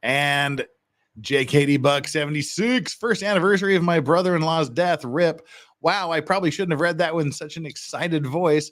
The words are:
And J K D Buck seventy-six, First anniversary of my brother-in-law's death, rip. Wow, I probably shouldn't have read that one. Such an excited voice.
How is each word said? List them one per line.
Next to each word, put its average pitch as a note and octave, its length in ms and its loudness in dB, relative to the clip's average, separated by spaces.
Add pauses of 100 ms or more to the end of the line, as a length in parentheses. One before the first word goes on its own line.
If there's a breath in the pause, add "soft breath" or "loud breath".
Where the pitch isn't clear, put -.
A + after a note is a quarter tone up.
And C#3 600 0 (540)
J C3+ 260 0
K C#3+ 200 4
D C#3+ 120 2
Buck C#3+ 300 2
seventy-six, D#3 880 -2
First G#3+ 300 -2
anniversary G3 520 2
of F3 80 4
my E3+ 160 2
brother-in-law's D#3+ 720 2
death, D#3+ 340 0
rip. D#3 420 0 (360 loud breath)
Wow, F3+ 300 0
I D#3+ 80 0
probably F3+ 320 0
shouldn't F3+ 220 -2
have C#3+ 80 -2
read E3+ 180 0
that E3 160 0
one. D3+ 160 -2
Such D3+ 260 -12
an E3 80 -10
excited D#3 600 -4
voice. D3+ 460 0